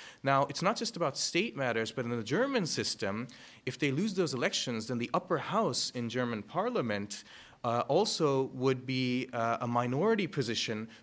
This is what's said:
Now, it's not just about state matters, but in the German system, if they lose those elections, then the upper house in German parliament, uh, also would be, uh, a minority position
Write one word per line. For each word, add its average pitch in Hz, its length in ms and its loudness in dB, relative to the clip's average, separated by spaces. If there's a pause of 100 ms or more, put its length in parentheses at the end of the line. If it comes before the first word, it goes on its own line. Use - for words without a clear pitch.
(240)
Now, 139 260 4
it's - 120 -6
not 196 140 2
just 214 220 -4
about 151 200 0
state 220 380 0
matters, 113 380 0
but 131 100 -2
in 120 80 -2
the 120 100 0
German 208 440 0
system, 107 640 -2 (380)
if 127 120 -6
they 143 140 2
lose 185 240 0
those 170 180 2
elections, 120 540 -2
then 123 100 -2
the 117 160 -2
upper 165 240 0
house 156 580 0
in 117 140 -2
German 117 340 -2
parliament, 127 800 -2 (400)
uh, 120 240 2
also 143 640 4
would 131 320 2
be, 127 460 0
uh, 117 300 0
a 127 60 0
minority 143 600 2
position 110 600 -2 (140)